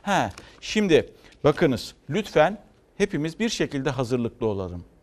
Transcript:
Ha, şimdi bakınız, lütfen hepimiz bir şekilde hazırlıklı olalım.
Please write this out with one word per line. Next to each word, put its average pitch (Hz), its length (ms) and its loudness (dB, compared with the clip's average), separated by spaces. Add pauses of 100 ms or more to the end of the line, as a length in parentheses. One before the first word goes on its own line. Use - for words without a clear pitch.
Ha, 151 300 -2 (300)
şimdi 180 480 2 (340)
bakınız, 143 520 0 (140)
lütfen 180 480 2 (400)
hepimiz 156 420 -2
bir 226 100 0
şekilde 143 400 -2
hazırlıklı 120 580 -2
olalım. 90 360 -4 (200)